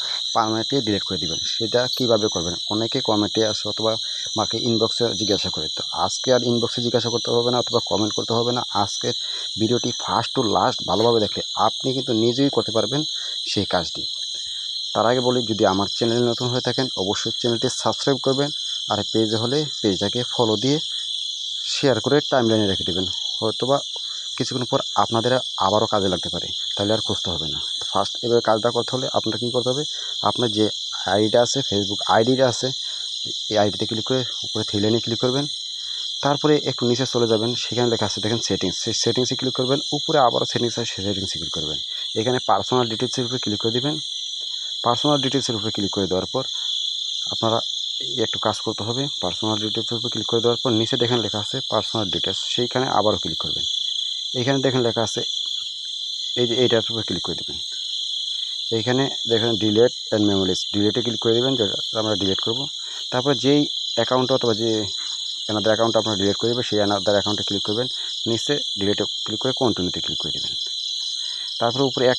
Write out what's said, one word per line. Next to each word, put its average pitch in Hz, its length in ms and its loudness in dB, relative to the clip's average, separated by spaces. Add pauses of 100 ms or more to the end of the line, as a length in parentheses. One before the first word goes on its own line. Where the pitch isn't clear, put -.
(360)
পার্মানেন্টলি 110 420 2 (100)
ডিলিট 98 200 0
করে 95 160 -2
দিবেন। 80 160 -4 (140)
সেটা 117 280 0 (160)
কীভাবে 113 360 4
করবেন? 87 220 -2 (180)
অনেকে 113 240 0 (100)
কমেন্টে 104 340 2 (100)
আসে - 200 -4
অথবা 110 200 0 (420)
আমাকে 110 220 0 (120)
ইনবক্সে 113 360 2 (160)
জিজ্ঞাসা 98 360 0
করে। 78 120 -4 (100)
তো - 40 -6 (240)
আজকে - 300 -2
আর 120 140 4
ইনবক্সে 117 360 0
জিজ্ঞাসা 117 280 2
করতে 117 220 -2
হবে 120 180 4
না 123 100 2
অথবা 117 160 0 (100)
কমেন্ট 104 280 2
করতে 113 200 -2
হবে 120 200 2
না। 117 40 -2 (220)
আজকের 120 300 -2 (460)
ভিডিওটি 117 300 2 (140)
first 101 320 0
to 135 60 2 (140)
last 110 240 4 (100)
ভালোভাবে 113 360 6
দেখলে - 160 -4 (260)
আপনি - 200 -2 (100)
কিন্তু 127 140 -2 (120)
নিজেই 127 320 4
করতে 110 220 0
পারবেন 117 240 0 (500)
সেই 98 220 0
কাজটি। - 300 0 (880)
তার 107 180 2
আগে 127 160 2
বলি, 123 120 2 (100)
যদি 107 140 2 (100)
আমার 98 140 2 (100)
চ্যানেলে 120 340 2
নতুন 123 200 -2
হয়ে 127 160 0
থাকেন 131 180 0 (160)
অবশ্যই 104 380 -2
চ্যানেলটি 120 280 0 (140)
সাবস্ক্রাইব 127 440 2
করবেন, 135 240 2 (420)
আর 104 80 0 (120)
পেজে 110 320 2
হলে 127 140 0 (240)
পেজটাকে 101 380 0 (140)
ফলো 113 200 4 (100)
দিয়ে 139 140 2 (960)
শেয়ার 127 320 4
করে 135 120 4 (140)
টাইমলাইনে 113 400 4
রেখে 90 180 -2
দেবেন, 92 160 0 (320)
হয়তোবা 123 420 0 (580)
কিছুক্ষণ 123 340 -2
পর 139 80 2 (240)
আপনাদের 113 300 2 (320)
আবারও 107 280 4
কাজে 98 200 2
লাগতে - 200 -2
পারে, - 140 -6 (280)
তাহলে 104 200 2
আর 110 120 0
খুঁজতে 98 260 -2
হবে 80 200 -2
না। - 60 -6 (300)
ফার্স্ট 98 240 0 (120)
এভাবে 117 220 4
কাজটা 110 280 4
করতে 120 200 0
হলে 131 120 -2 (100)
আপনার 110 240 0
কী 120 140 -2
করতে 123 180 2
হবে? 151 100 -2 (460)
আপনার 120 280 2
যে 107 80 6 (480)
আইডিটা 107 320 6
আছে, 139 140 0 (100)
Facebook 101 300 0 (160)
আইডিটা 127 360 6
আছে, 127 160 -2 (840)
এই 104 100 4
আইডিতে 104 280 2
ক্লিক 110 200 -4
করে 131 120 2 (240)
উপরে 107 240 -2
থ্রি 107 140 0
লাইনে 113 220 4
ক্লিক 117 180 -2
করবেন। 131 220 0 (800)
তারপরে 143 280 4 (160)
একটু - 200 -2
নিচে 123 240 2
চলে 120 180 4
যাবেন, 113 200 2 (120)
সেখানে 120 300 0
লেখা 107 160 2
আছে - 160 -4
দেখেন 117 220 2
সেটিংস, 92 360 0
সেই 113 200 -2
সেটিংসে 123 360 2
ক্লিক 131 200 -2
করবেন। 131 200 2 (180)
উপরে 156 200 0 (100)
আবারও 127 240 2
সেটিংস 117 280 0
আছে, 117 140 -4
সেই 95 140 -6
সেটিংসে 95 340 -2
ক্লিক 80 160 -6
করবেন। 76 200 -4 (420)
এখানে 123 180 2 (120)
পার্সোনাল 117 420 2
ডিটেলসের 123 360 -2
উপরে 123 160 -4
ক্লিক 104 200 0
করে 113 140 0
দিবেন। 147 180 0 (880)
পার্সোনাল 135 400 4
ডিটেলসের 127 320 0
উপরে 104 180 -2
ক্লিক 101 200 -2
করে 98 160 2
দেওয়ার 92 220 0
পর 131 100 0 (880)
আপনারা 113 240 2 (680)
একটু - 200 -4
কাজ 107 200 2
করতে 107 220 -4
হবে। 123 160 -2 (180)
পার্সোনাল 104 420 -2
ডিটেলসের 107 360 -4
উপরে 117 140 -4
ক্লিক 110 180 -4
করে 117 120 2
দেওয়ার 117 180 2
পর 135 80 0 (100)
নিচে 113 240 0
দেখেন 120 220 2
লেখা 104 200 -2
আছে - 120 -6 (140)
পার্সোনাল 110 420 0
ডিটেলস, 82 260 -2 (140)
সেইখানে 127 320 0 (120)
আবারও 104 280 4
ক্লিক - 200 -4
করবেন। - 220 -4 (720)
এইখানে 139 260 2
দেখেন 127 220 4
লেখা 113 200 0
আছে, - 140 -2 (1160)
এই 123 100 4
যে 117 140 0
এইটার 113 280 4
উপরে 113 180 -2
ক্লিক 90 180 -2
করে 85 120 -4
দেবেন। - 180 -8 (1160)
এইখানে 123 280 2 (280)
দেখেন 117 200 2 (100)
delete 107 340 6 (180)
and 104 160 4
memories, 95 320 2 (120)
ডিলিটে 104 320 2
ক্লিক 113 180 -2
করে 113 140 4
দেবেন, 135 220 2
যেটা 101 160 2 (260)
আমরা 107 200 2
ডিলিট 95 240 2
করব। 113 140 0 (520)
তারপরে 127 320 2
যেই 147 180 6 (360)
অ্যাকাউন্ট 127 400 2
অথবা 117 240 4
যে 113 80 2 (840)
another 107 200 2
অ্যাকাউন্ট 113 280 4
আপনারা 107 220 0
ডিলিট 101 180 2
করে 113 120 0
দেবেন, 120 180 0
সেই 104 180 2
another 101 300 2
অ্যাকাউন্টে 101 320 0
ক্লিক 101 180 -2
করবেন, 113 200 0 (420)
নিচে 113 240 0 (260)
ডিলিটে 101 240 2 (220)
ক্লিক 107 180 -4
করে 131 180 0
কন্টিনিউতে 90 440 2
ক্লিক - 180 -6
করে 80 120 -4
দেবেন। - 180 -6 (1080)
তারপরে 120 300 2
উপরে 127 220 0
এক 123 80 2